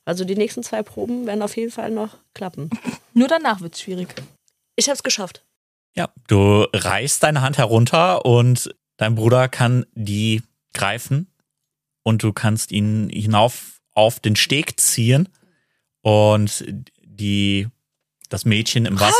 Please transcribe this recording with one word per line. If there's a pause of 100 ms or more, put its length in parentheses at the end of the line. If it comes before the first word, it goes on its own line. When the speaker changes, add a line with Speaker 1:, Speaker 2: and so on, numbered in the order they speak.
Speaker 1:
Also
die
nächsten
zwei
Proben
werden
auf
jeden
Fall
noch (220)
klappen. (420)
Speaker 2:
Nur
danach
wird's
schwierig. (640)
Speaker 1:
Ich
hab's
geschafft. (540)
Speaker 3:
Ja, (180)
du
reißt
deine
Hand
herunter
und (260)
dein
Bruder
kann (100)
die (300)
greifen (760)
und
du
kannst
ihn
hinauf (140)
auf
den
Steg
ziehen (760)
und (380)
die, (600)
das
Mädchen
im
Speaker 1:
Raus,